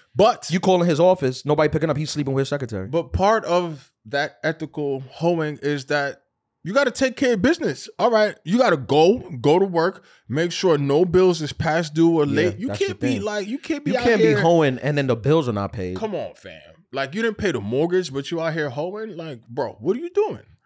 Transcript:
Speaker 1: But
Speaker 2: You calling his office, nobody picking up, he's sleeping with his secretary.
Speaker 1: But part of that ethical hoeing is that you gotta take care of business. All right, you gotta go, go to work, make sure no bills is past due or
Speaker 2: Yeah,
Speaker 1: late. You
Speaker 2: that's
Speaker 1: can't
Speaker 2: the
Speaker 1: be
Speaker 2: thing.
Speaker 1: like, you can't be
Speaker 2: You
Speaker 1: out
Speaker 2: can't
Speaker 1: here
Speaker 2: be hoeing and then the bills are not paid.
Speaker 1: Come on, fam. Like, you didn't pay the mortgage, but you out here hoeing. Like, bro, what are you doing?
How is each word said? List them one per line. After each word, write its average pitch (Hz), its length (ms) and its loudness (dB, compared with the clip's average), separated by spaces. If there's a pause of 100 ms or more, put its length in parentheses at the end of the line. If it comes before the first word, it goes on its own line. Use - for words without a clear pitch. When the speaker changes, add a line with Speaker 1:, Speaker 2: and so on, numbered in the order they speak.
(140)
Speaker 1:
But 220 360 2
Speaker 2:
You 175 100 0
calling 180 280 4
his 151 120 2
office, 170 440 2
nobody 151 240 2
picking 156 220 0
up, 143 60 0
he's 151 140 -4
sleeping 135 240 -4
with 135 80 0
his 135 60 -4
secretary. 110 400 -6
Speaker 1:
But 151 240 -4
part 208 320 2
of 170 480 -2 (140)
that 139 380 -4
ethical 151 560 -4 (100)
hoeing 160 520 -2
is 143 240 -2
that 143 360 -4 (400)
you 165 100 -8
gotta 269 200 2
take 262 240 -2
care 247 180 2
of 185 80 0
business. 254 460 0 (100)
All 220 120 2
right, 214 340 2
you 190 140 0
gotta 220 180 4
go, 156 420 4 (220)
go 143 180 4
to 196 80 4
work, 175 380 -2 (240)
make 160 240 -2
sure 170 260 2
no 143 260 2
bills 180 380 2
is 143 100 -8
past 156 420 -2
due 165 160 4 (100)
or 147 60 2
Speaker 2:
Yeah, 143 80 -2
Speaker 1:
late. 151 240 0
You 233 100 -8
Speaker 2:
that's - 100 -6
Speaker 1:
can't - 120 -2 (100)
Speaker 2:
the - 60 -2
Speaker 1:
be 254 80 0
Speaker 2:
thing. 196 80 -4
Speaker 1:
like, 208 260 -4
you 254 100 -6
can't 294 260 -8
be 170 80 -2
Speaker 2:
You 247 60 0
Speaker 1:
out 240 60 -4
Speaker 2:
can't 233 160 4
Speaker 1:
here 151 160 4
Speaker 2:
be - 60 0
hoeing 160 360 4
and 147 200 -2
then 139 100 0
the 120 80 2
bills 135 320 0
are 120 40 -2
not 101 200 -4
paid. 92 240 -8
Speaker 1:
Come 214 180 -6
on, 117 200 -10
fam. 82 260 -20 (320)
Like, 135 220 -6
you 214 80 -2
didn't 220 160 -2
pay 208 140 -2
the 120 80 -4
mortgage, 151 520 -2
but 139 200 -8
you 165 80 -4
out 160 120 -2
here 156 160 -4
hoeing. 185 480 -8
Like, 156 320 -14
bro, 117 320 -6
what 175 160 0
are 262 40 -8
you 339 100 -8
doing? 381 320 -2 (240)